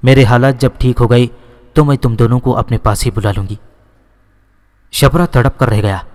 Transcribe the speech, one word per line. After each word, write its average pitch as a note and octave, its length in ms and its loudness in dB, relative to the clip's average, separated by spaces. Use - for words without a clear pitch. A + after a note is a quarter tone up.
मेरे C3+ 200 6
हालात B2 340 2
जब C3 200 -2
ठीक B2+ 200 0
हो A#2+ 80 2
गए A#2+ 200 2
तो D3+ 80 4
मैं C#3+ 140 0
तुम A#2 180 -2
दोनों A#2 220 0
को B2 140 -2
अपने A2+ 260 -2
पास - 260 -2
ही A#2+ 60 -2
बुला G#2 220 -4
लूँगी।" G2+ 260 -8
शबरा B2+ 340 0
तड़प B2 300 0
कर B2+ 120 0
रह G#2 120 0
गया। G2 240 -4